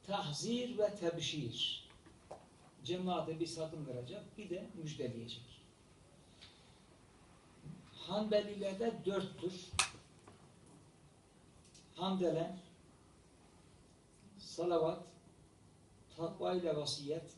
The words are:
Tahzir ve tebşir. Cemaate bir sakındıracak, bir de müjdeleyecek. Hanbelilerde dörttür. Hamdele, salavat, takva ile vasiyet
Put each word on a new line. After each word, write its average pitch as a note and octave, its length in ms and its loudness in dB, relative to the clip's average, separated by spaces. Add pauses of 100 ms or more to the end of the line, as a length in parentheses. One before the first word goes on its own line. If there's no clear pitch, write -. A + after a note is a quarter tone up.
Tahzir G3+ 720 0
ve G#3 160 4
tebşir. - 920 -2 (960)
Cemaate E3+ 560 0
bir E3 60 4
sakındıracak, D#3+ 920 -6
bir G3 120 -8
de G3 240 -2
müjdeleyecek. B2+ 880 -6 (2250)
Hanbelilerde G#3 1000 2 (120)
dörttür. F#3+ 640 0 (2250)
Hamdele, F3 600 4 (1800)
salavat, E3 640 4 (1120)
takva F3+ 380 0
ile E3+ 220 4
vasiyet D3 600 -2